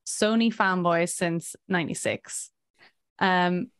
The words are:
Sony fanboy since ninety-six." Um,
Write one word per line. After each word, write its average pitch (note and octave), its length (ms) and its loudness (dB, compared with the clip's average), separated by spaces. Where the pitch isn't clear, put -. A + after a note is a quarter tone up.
Sony A3+ 480 2
fanboy F3 560 2
since E3+ 460 -4
ninety-six." - 840 -4
Um, F3+ 600 2